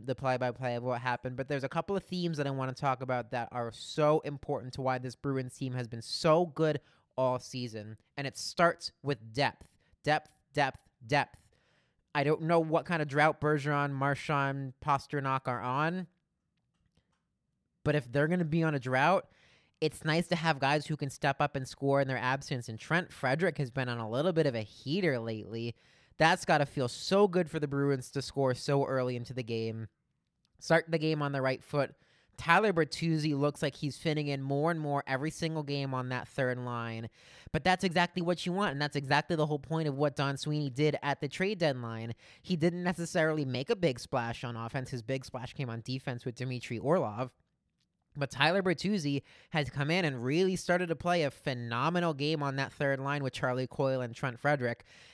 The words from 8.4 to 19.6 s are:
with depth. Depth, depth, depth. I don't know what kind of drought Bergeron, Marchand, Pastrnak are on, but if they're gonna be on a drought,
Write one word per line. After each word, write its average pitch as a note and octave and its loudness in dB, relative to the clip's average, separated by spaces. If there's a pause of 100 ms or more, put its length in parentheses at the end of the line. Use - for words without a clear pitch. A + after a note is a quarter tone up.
with A2+ -4
depth. B2+ 0 (380)
Depth, D3 2 (220)
depth, C#3 0 (260)
depth. C#3 2 (800)
I D3 2
don't D3+ 2
know E3 6
what D#3+ 0
kind E3 0
of D3 -2
drought D3 4
Bergeron, C#3+ 2
Marchand, C#3 0 (120)
Pastrnak C3+ 0
are B2 -2
on, D#3 -2 (1800)
but D3+ 2
if C#3 0
they're C#3+ 2
gonna F3 2
be E3 2
on D#3+ 2
a C#3 0
drought, C3 2 (540)